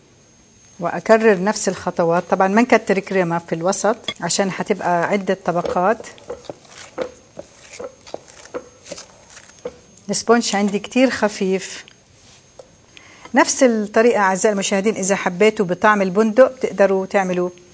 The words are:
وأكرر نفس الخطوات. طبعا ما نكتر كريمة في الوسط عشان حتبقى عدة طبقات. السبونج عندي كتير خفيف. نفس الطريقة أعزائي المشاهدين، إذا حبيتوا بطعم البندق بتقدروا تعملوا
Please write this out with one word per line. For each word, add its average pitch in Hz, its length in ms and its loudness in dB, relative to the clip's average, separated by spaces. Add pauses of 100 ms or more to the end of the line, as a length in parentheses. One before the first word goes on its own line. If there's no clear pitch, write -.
(800)
وأكرر 202 640 2
نفس 208 260 -2
الخطوات. 175 600 -2
طبعا 190 180 2
ما 214 140 2
نكتر 220 360 2
كريمة 180 400 -2
في 170 160 -8
الوسط 190 420 -2 (240)
عشان 185 300 -2
حتبقى 175 540 -2
عدة 190 400 -2
طبقات. 180 640 -2 (4000)
السبونج 226 460 0
عندي 202 220 0
كتير 247 320 0
خفيف. 190 720 -4 (1500)
نفس 294 280 4
الطريقة 226 580 2
أعزائي 196 320 2
المشاهدين، 196 440 -2
إذا 190 200 0
حبيتوا 202 500 2
بطعم 202 360 2
البندق 220 500 4
بتقدروا 190 540 0
تعملوا 185 440 -2 (240)